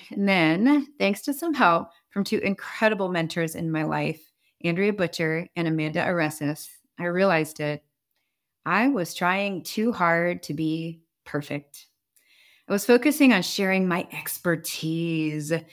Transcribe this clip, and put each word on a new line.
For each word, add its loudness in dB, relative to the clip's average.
And -2
then, 4
thanks 0
to -4
some -2
help 2
from -4
two -2
incredible -2
mentors -2
in -4
my -2
life, -4
Andrea 0
Butcher -2
and -2
Amanda -2
Aresis, -2
I -6
realized 2
it. -4
I 2
was 0
trying -2
too -2
hard 2
to -6
be -4
perfect. -8
I -8
was 0
focusing 6
on 4
sharing 0
my -2
expertise -4